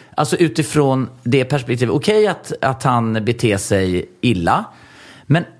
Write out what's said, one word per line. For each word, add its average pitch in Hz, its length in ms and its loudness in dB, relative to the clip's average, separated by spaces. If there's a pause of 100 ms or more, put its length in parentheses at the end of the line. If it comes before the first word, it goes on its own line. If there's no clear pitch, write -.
(180)
Alltså 147 180 -2
utifrån 143 760 0 (140)
det 123 220 2
perspektivet. 127 500 -2
Okej 214 320 2
att, - 340 -6
att 127 220 -2
han 113 420 0
beter 117 320 0
sig 95 480 -2 (160)
illa, 117 440 0 (600)
men 165 180 2 (160)